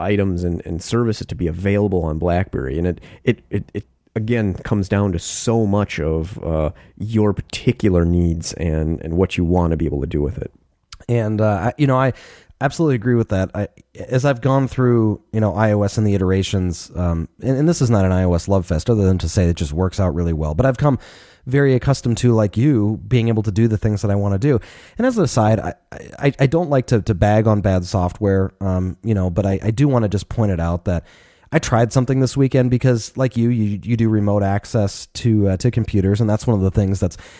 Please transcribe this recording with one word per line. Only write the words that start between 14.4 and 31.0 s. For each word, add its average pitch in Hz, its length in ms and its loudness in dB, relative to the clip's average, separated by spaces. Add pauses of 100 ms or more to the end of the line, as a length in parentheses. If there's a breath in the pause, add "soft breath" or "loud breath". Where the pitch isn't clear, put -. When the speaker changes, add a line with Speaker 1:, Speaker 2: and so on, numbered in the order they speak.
Speaker 2:
gone 135 260 2
through, 117 520 2 (120)
you 110 80 0
know, 104 140 2
I 107 180 2
O 101 100 2
S 101 160 -2
and 107 80 2
the 101 80 2
iterations, 92 800 0
um, 85 320 -2 (140)
and, 131 160 0
and 151 120 2
this 170 120 2
is 120 100 2
not 101 140 4
an 92 80 2
I 92 100 2
O 90 120 2
S 82 120 -2
love 98 200 0
fest, 80 220 -2
other 107 160 2
than 95 140 4
to 85 100 -2
say 90 200 2
it 85 80 2
just 73 160 -4
works 90 260 -2
out 90 160 0
really 85 200 -2
well. 76 200 -4
But 123 120 2
I've 131 100 0
come 143 220 2 (480 loud breath)
very 135 280 2
accustomed 123 440 0
to, 120 140 4
like 107 240 2
you, 110 520 2
being 117 200 2
able 110 140 0
to 107 80 -4
do 110 160 2
the 107 120 0
things 104 240 -2
that 104 80 0
I 98 40 2
wanna 101 240 0
do. 113 220 2 (380 loud breath)
And 233 80 0
as 247 100 0
an 190 80 2
aside, 214 340 2
I, - 160 -6 (440)
I, 143 200 2
I 143 80 4
don't 165 240 0
like 131 180 0
to, 113 120 2
to 104 140 -2
bag 107 340 2
on 104 120 2
bad 92 260 0
software, 95 720 0
um, 92 420 -2
you 113 120 -2
know, 92 160 0
but 92 160 0
I, 98 180 0
I 107 60 0
do 135 180 2
wanna 120 200 2
just 98 200 -4
point 104 240 0
it 82 80 -2
out 85 240 -2
that 87 220 -2 (460 soft breath)